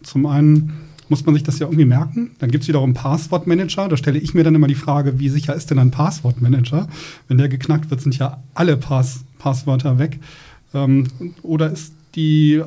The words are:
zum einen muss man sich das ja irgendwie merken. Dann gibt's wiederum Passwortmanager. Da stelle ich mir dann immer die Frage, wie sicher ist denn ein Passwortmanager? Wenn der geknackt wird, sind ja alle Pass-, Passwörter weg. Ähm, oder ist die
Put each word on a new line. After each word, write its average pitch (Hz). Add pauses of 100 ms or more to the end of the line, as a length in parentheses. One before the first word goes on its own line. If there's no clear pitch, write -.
zum 139
einen 151 (360)
muss 135
man 156
sich 147
das 131
ja 151
irgendwie 156
merken. 151
Dann 131
gibt's 123
wiederum 135
Passwortmanager. 170
Da 156
stelle 143
ich 151
mir 165
dann 165
immer 151
die 143
Frage, 139
wie 139
sicher 143
ist 156
denn 139
ein 127
Passwortmanager? 127 (400)
Wenn 127
der 139
geknackt 143
wird, 135
sind 135
ja - (160)
alle -
Pass-, 127 (140)
Passwörter 131
weg. 151 (520)
Ähm, 135 (340)
oder 160
ist - (220)
die 156